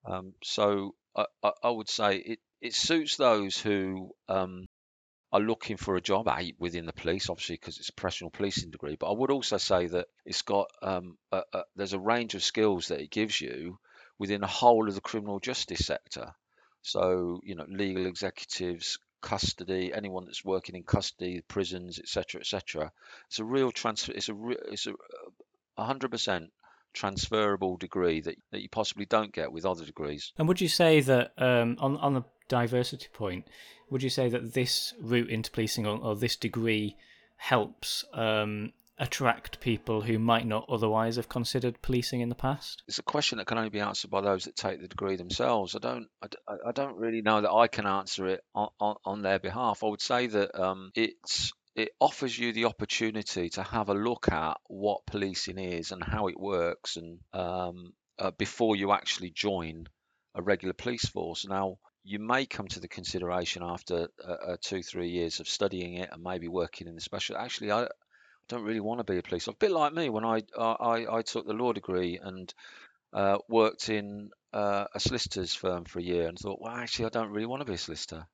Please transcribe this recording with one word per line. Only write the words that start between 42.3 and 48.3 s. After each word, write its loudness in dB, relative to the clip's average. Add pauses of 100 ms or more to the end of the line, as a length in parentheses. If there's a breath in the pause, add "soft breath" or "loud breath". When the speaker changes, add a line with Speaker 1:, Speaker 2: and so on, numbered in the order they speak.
Speaker 2:
past? -2
Speaker 1:
It's -6
a -8
question 2
that -6
can 0
only 0
be -2
answered -2
by 2
those 2
that -12
take -2
the -12
degree -2
themselves. 0
I -4
don't, -4 (140)
I -14
d-, -12 (100)
I, -6
I -4
don't -4
really 0
know 6
that 4
I 8
can -2
answer 0
it 0 (140)